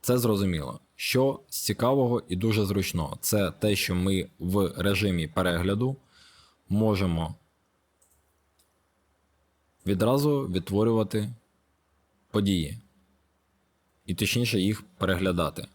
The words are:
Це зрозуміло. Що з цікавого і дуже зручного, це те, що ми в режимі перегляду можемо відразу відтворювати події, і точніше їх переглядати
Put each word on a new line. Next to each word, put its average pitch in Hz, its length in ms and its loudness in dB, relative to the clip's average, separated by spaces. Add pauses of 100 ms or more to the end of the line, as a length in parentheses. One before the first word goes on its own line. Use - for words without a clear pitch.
Це 123 180 2
зрозуміло. 98 640 0 (160)
Що 135 520 0
з - 160 -8
цікавого 120 640 2
і 90 80 -2
дуже 104 300 2
зручного, 92 540 -2
це 101 300 0
те, 104 260 0
що - 180 -2
ми 92 340 0 (100)
в 95 380 0
режимі 92 500 0
перегляду 95 720 0 (720)
можемо 95 640 0 (2500)
відразу 139 540 2
відтворювати 107 920 0 (960)
події, 98 480 0 (1300)
і 95 80 -4
точніше 110 460 0
їх 101 220 0 (160)
переглядати 90 760 0